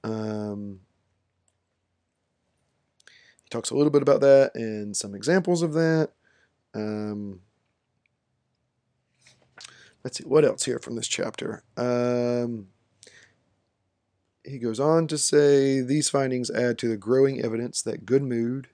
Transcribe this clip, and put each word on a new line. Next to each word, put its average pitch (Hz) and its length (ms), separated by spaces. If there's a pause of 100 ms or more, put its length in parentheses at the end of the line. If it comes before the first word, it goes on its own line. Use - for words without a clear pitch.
Um, 104 760 (2750)
he - 60
talks 117 200
a - 60
little 147 140
bit 147 100
about 135 220
that 135 320
and 107 420
some 101 180
examples 165 460
of 165 140
that. 160 380 (600)
Um, 107 720 (2500)
let's - 140
see, - 80
what 147 220
else - 180
here - 140
from - 180
this - 100
chapter? - 560 (140)
Um, 120 920 (1700)
he 139 160
goes 113 220
on 160 280
to 156 100
say, 139 640
"These 143 260
findings 127 420
add 117 280
to 120 100
the 113 80
growing 127 460
evidence 117 400
that - 240
good 131 160
mood 123 520